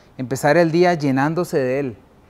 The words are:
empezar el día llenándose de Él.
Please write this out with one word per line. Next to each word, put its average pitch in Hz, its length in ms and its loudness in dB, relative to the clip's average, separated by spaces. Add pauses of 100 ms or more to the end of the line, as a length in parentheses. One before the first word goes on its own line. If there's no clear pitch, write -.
(180)
empezar 131 400 0
el 170 140 4
día 175 220 4
llenándose 151 640 -2
de 131 220 -2
Él. 127 180 -6 (320)